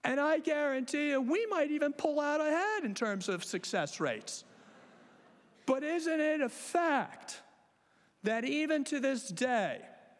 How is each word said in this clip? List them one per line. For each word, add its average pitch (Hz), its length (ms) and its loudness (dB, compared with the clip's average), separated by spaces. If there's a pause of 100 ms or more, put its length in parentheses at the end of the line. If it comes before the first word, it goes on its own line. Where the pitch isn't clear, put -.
And 269 180 2
I 311 180 4
guarantee 294 680 0
you, 277 100 2
we 320 280 2
might 330 220 0
even 294 220 2
pull 294 300 0
out 294 180 2
ahead 349 460 2
in 202 80 -2
terms 202 340 -2
of 185 160 -2
success - 560 -4
rates. 120 460 -4 (1200)
But 269 180 2
isn't 320 380 0
it 302 180 2
a 269 80 0
fact - 920 -2 (840)
that 226 220 0
even 294 400 0
to 285 160 -2
this 269 260 0
day 190 540 0 (380)